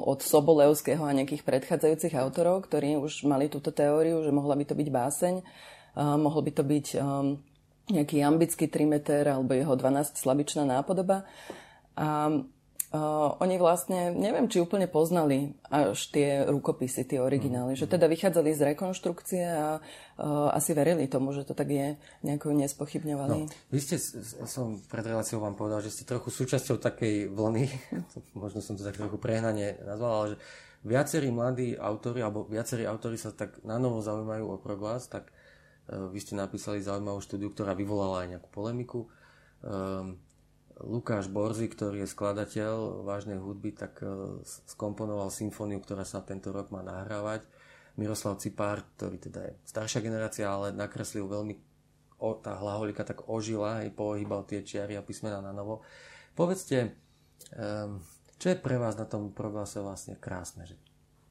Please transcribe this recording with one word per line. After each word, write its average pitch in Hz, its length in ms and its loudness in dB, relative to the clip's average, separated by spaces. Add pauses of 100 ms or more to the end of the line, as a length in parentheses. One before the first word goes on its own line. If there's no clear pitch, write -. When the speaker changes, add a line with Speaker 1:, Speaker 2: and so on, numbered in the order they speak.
Speaker 1:
od - 160 2
Sobolevského 147 800 8
a 143 160 2
nejakých 143 320 0
predchádzajúcich 156 680 4
autorov, 170 540 2
ktorí 147 320 2
už 151 240 -4
mali 139 240 6
túto 151 240 -2
teóriu, 160 480 4
že 147 160 4
mohla 143 240 4
by 143 80 0
to - 80 0
byť 147 160 0
báseň, 139 420 2 (600)
a 147 260 4
mohol 151 240 4
by 147 80 0
to 151 140 2
byť, 147 300 2
ehm, 139 440 0 (500)
nejaký 147 340 4
jambický 160 440 4
trimeter 147 600 4
alebo 135 240 2
jeho 135 240 4
dvanásťslabičná 139 880 2
nápodoba. 180 640 2 (640)
A, 151 400 2 (560)
a 156 120 -2 (360)
oni 185 220 2
vlastne, 175 560 4
neviem, 202 340 2
či - 120 4
úplne 175 280 2
poznali 151 800 4
až 139 420 2
tie 143 380 4
rukopisy, 135 580 0
tie 131 160 0
originály, 131 560 2
Speaker 2:
Mhm, - 0 -
Speaker 1:
že - 80 -2
Speaker 2:
mhm. - 80 0
Speaker 1:
teda 170 160 6
vychádzali 165 420 4
z 151 160 2
rekonštrukcie 180 800 -2
a, 170 140 0
a 151 80 0 (840)
asi - 180 2
verili 156 340 4
tomu, 135 260 0
že 143 120 -4
to - 80 -10
tak 143 160 0
je, 143 280 0 (260)
nejako 147 320 -2
nespochybňovali. 143 880 0
Speaker 2:
No, 101 100 -6 (160)
vy 127 140 0
ste, 156 160 -2
s-, - 160 -4
s-, 117 320 -12
som 113 360 -6
pred 113 220 -8
reláciou 113 360 -2
vám 104 160 -2
povedal, 107 260 -2
že 107 100 -8
ste - 140 -12
trochu 123 260 -4
súčasťou 127 480 0
takej 104 480 0
vlny, 110 400 0 (360)
<laughs> - 340 -16
možno 101 240 -6
som 104 140 -6
to 98 80 -10
tak 101 120 -6
trochu 104 220 -6
prehnane 110 640 0
nazval, 107 320 -4
ale 107 160 2
že 104 80 -6 (440)
viacerí 139 460 2
mladí 120 480 0
autori, 117 460 -4
alebo 107 240 -2
viacerí 113 380 -4
autori 110 320 -4
sa 107 160 -8
tak - 300 -10
nanovo 117 380 0
zaujímajú 107 480 -4
o 95 100 -6
Proglas, 104 500 -6
tak, - 240 -12 (540)
e, - 100 -10
vy 95 240 -8
ste - 160 -10
napísali 101 440 -4
zaujímavú 101 400 -4
štúdiu, 98 300 -6
ktorá 98 220 -4
vyvolala 98 500 0
aj 90 100 -8
nejakú 87 200 -14
polemiku. 120 480 -6 (600)
Ehm, 95 560 -6 (640)
Lukáš 107 480 -4
Borzi, 107 400 -2
ktorý 101 320 -4
je 95 80 -4
skladateľ 104 640 -2 (300)
vážnej 101 340 -6
hudby, 101 340 -8
tak, - 300 -12
e, 101 80 -6 (320)
s-, - 260 -16
skomponoval 104 640 -4
symfóniu, 104 480 -6
ktorá 98 240 -8
sa 95 200 -8
tento 95 280 -10
rok 98 200 -8
má 98 120 -10
nahrávať. 104 640 -6 (480)
Miroslav 104 480 -4
Cipár, 104 400 -4 (140)
ktorý 95 240 -8
teda - 240 -14
je - 100 -10 (100)
staršia 110 380 -4
generácia, 110 460 -4
ale 98 240 -4
nakreslil 101 580 -8
veľmi, 104 240 -6 (640)
o-, 110 180 -2
tá 104 220 -10
hlaholika 104 460 -4
tak - 260 -10
ožila, 110 560 -2
hej, 104 80 -10
pohýbal 104 500 -4
tie 101 220 -6
čiary 101 320 -8
a 98 80 -10
písmená 101 340 -8
na 98 140 -12
novo. 104 320 -8 (480)
Povedzte, 151 640 0 (540)
ehm, 104 500 -6 (340)
čo - 140 -6
je 185 80 2
pre 127 240 0
vás 110 160 -2
na 110 80 -6
tom 104 240 -6
Proglase 104 480 -8
vlastne 98 400 -10
krásne? 90 480 -10
Že 90 100 -18 (560)